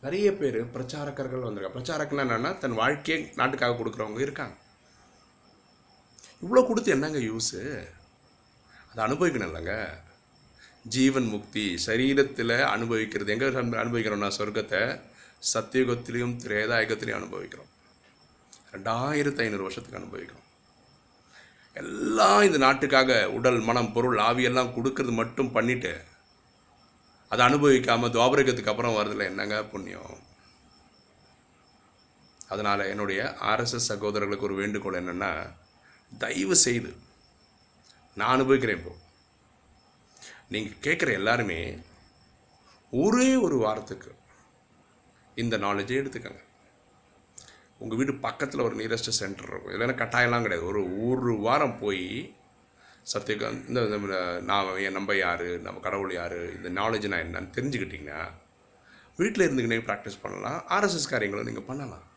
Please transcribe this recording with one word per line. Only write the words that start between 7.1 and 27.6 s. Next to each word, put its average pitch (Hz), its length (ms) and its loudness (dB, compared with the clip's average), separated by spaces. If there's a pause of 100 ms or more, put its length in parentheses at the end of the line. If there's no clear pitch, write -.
யூஸு? 113 720 -4 (1040)
அதை 110 100 -2
அனுபவிக்கணும் 127 500 0
இல்லைங்க? 92 340 -6 (960)
ஜீவன் 131 400 4
முக்தி, 104 600 -4
சரீரத்துல 127 760 2
அனுபவிக்கிறது. 110 720 0
எங்க 120 140 0
அனு-, 120 400 -2
அனுபவிக்கிறோம்னா, 107 520 -2
சொர்க்கத்தை 107 640 -2 (540)
சத்தியுகத்திலையும் 120 840 0
திரேதாயுகத்திலையும் 110 800 0
அனுபவிக்கிறோம். 95 520 -10 (1040)
ரெண்டாயிரத்தி 135 680 -2
ஐந்நூறு 104 220 0
வருஷத்துக்கு - 360 -8
அனுபவிக்கிறோம். 92 460 -14 (1300)
எல்லாம் - 680 4
இந்த 175 160 6
நாட்டுக்காக 131 720 6
உடல், 117 300 4
மனம், 113 320 2
பொருள், 117 260 2
ஆவி 120 240 4
எல்லாம் 123 260 4
கொடுக்கறது 123 440 -2
மட்டும் 117 400 0
பண்ணிட்டு, 113 520 0 (1200)
அதை 120 180 6
அனுபவிக்காம 127 640 6